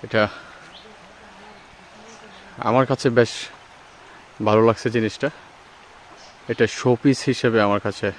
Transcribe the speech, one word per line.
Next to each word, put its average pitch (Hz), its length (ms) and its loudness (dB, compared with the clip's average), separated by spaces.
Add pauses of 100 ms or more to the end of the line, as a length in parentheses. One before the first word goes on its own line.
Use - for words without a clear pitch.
এটা 110 160 0 (2500)
আমার 127 220 4
কাছে 135 160 -2 (120)
বেশ 117 120 2 (1160)
ভালো 107 220 4
লাগছে 113 260 -2
জিনিসটা। 123 340 -2 (1200)
এটা 113 140 0 (140)
শোপিস 127 400 2 (100)
হিসেবে 117 280 0 (100)
আমার 101 180 0
কাছে 104 220 -4 (120)